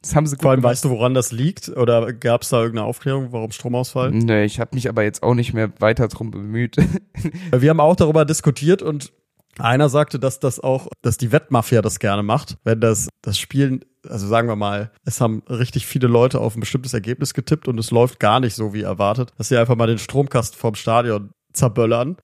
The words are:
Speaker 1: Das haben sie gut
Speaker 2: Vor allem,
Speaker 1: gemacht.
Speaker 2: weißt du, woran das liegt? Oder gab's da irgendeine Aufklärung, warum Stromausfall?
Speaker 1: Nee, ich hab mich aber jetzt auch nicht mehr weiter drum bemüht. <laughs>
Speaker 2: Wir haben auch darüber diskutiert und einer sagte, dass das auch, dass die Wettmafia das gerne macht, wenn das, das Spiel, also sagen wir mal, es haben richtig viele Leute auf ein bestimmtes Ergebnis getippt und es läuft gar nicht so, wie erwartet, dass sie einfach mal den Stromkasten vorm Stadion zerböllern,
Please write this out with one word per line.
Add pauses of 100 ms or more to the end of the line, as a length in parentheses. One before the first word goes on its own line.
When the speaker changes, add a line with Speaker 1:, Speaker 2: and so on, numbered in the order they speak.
Speaker 1:
Das
haben
sie
gut
Speaker 2:
Vor
allem,
Speaker 1:
gemacht.
Speaker 2:
weißt
du,
woran
das
liegt?
Oder
gab's
da
irgendeine
Aufklärung,
warum
Stromausfall?
Speaker 1:
Nee,
ich
hab
mich
aber
jetzt
auch
nicht
mehr (100)
weiter
drum
bemüht. (400)
<laughs>
Speaker 2:
Wir
haben
auch
darüber
diskutiert
und (460)
einer
sagte,
dass
das
auch, (160)
dass
die
Wettmafia
das
gerne
macht,
wenn
das, (120)
das
Spiel, (280)
also
sagen
wir
mal, (160)
es
haben
richtig
viele
Leute
auf
ein
bestimmtes
Ergebnis
getippt
und
es
läuft
gar
nicht
so,
wie
erwartet,
dass
sie
einfach
mal
den
Stromkasten
vorm
Stadion (240)
zerböllern,